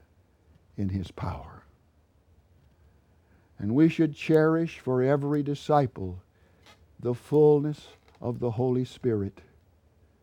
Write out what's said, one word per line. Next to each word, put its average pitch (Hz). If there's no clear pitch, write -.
in 101
His 92
power. -
And 104
we 151
should 160
cherish 160
for 127
every 143
disciple 139
the 120
fullness 147
of 120
the 120
Holy 127
Spirit. 110